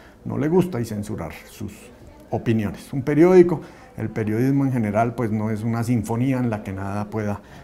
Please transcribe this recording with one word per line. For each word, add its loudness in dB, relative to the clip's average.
no -4
le 0
gusta 2
y -4
censurar -8
sus -14
opiniones. -2
Un -4
periódico, 6
el -4
periodismo 0
en 0
general, 2
pues -2
no -2
es -4
una -2
sinfonía 0
en 0
la -2
que -8
nada -6
pueda -4